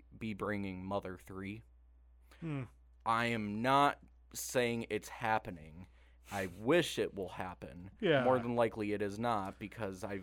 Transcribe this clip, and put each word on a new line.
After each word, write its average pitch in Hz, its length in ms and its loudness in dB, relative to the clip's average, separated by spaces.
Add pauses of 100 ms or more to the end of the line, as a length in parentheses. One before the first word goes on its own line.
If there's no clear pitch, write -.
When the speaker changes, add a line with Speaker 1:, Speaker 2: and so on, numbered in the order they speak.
(160)
Speaker 1:
be 110 180 -6
bringing 98 500 -4
Mother 95 420 -4
three. 98 380 -8 (760)
Speaker 2:
Hmm. 147 220 -4 (420)
Speaker 1:
I 113 220 4
am 110 360 0
not 139 360 6 (360)
saying 117 540 0
it's 104 200 -2
happening. 92 800 -4 (440)
I 98 180 -2 (120)
wish 143 400 4
it 101 160 -2
will 92 140 -4
happen. 90 600 -10 (100)
Speaker 2:
Yeah. 156 220 6
Speaker 1:
More 127 160 6
than 120 160 -2
likely 113 380 2
it 104 100 0
is 101 160 -2
not 107 400 -2
because 98 460 -6
I 101 180 -6